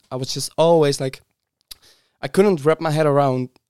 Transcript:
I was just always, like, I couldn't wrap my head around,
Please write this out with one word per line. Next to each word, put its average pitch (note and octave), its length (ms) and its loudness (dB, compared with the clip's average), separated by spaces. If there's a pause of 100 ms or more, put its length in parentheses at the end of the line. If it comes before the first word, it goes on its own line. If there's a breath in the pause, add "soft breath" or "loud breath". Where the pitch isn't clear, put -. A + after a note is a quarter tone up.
(120)
I C3 40 -10
was B2+ 180 -8
just - 240 -8
always, D#3 440 4
like, C3+ 200 -8 (1000 soft breath)
I C#3+ 80 -10
couldn't F#3+ 340 0
wrap D#3 160 2
my D#3+ 120 -4
head D#3 140 0
around, C3+ 440 0 (200)